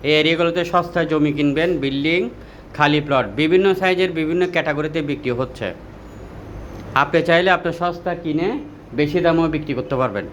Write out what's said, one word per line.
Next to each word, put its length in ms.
এই 120
এরিয়াগুলোতে 420
সস্তায় 400
জমি 260
কিনবেন, 320
বিল্ডিং, 380
খালি 280
প্লট, 200
বিভিন্ন 280
সাইজের 400
বিভিন্ন 240
ক্যাটাগরিতে 460
বিক্রি 300
হচ্ছে। 280
আপনি 260
চাইলে 300
আপনি 120
সস্তা 300
কিনে 260
বেশি 260
দামেও 300
বিক্রি 240
করতে 220
পারবেন। 320